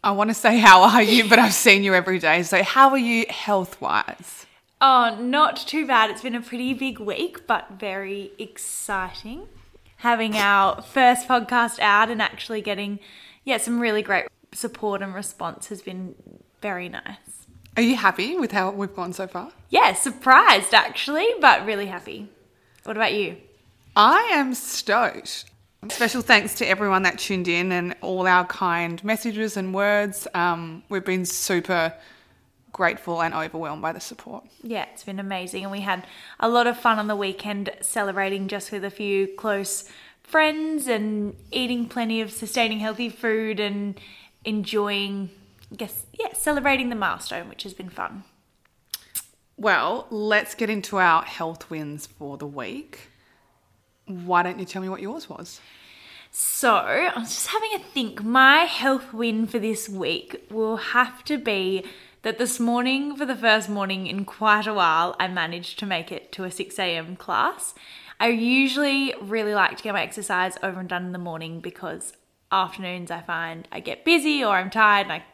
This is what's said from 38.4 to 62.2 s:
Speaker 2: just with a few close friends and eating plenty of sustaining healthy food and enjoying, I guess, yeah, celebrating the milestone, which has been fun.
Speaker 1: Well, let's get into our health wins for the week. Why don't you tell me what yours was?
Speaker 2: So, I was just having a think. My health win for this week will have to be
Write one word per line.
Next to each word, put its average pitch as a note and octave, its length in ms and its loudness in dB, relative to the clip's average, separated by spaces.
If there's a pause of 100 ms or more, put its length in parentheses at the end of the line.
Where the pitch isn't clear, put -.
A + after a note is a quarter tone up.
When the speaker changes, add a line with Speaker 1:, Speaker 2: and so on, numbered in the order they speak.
Speaker 2:
just G3 240 -8
with G3+ 120 -6
a G3+ 60 -6
few G3 380 -2 (100)
close G3 500 -4 (360)
friends D#4 640 0
and G#3+ 480 -2 (160)
eating A#3+ 360 -4
plenty A3+ 320 -4
of G#3+ 120 -6
sustaining A3 480 -4
healthy A3 300 -6
food A3 500 -2
and G3+ 400 -6 (440)
enjoying, G3+ 840 -4 (420)
I - 40 -18
guess, - 320 -12 (120)
yeah, A4 140 -6
celebrating C#4 560 0
the A#3+ 60 -6
milestone, F3 520 -6
which - 140 -18
has F#3+ 140 -14
been F#3 140 -14
fun. F#3 340 -10 (1300)
Speaker 1:
Well, F#3+ 540 0
let's G#3+ 460 -2
get A3 160 -4
into G3+ 260 -6
our E3+ 240 4
health - 480 -10
wins D3+ 380 -10
for C#3 320 -16
the D3 80 -12
week. C#3+ 640 -14 (960)
Why F3+ 360 0
don't F3+ 160 -6
you F#3 60 -10
tell F#3+ 180 -10
me F#3+ 60 -8
what F#3+ 120 -8
yours B3 280 -12
was? - 300 -16 (680)
Speaker 2:
So, - 460 0
I B3+ 420 0
was A#3 120 -8
just - 180 -6
having G#4+ 260 -4
a F#4+ 60 -6
think. A#3 440 -8
My C4 420 6
health C4+ 480 -2
win A3+ 340 -2
for A3+ 100 -6
this A3 320 -4
week F#3 640 -6
will A3 240 -2
have - 480 -2
to D4 160 -4
be F#3+ 440 -2 (380)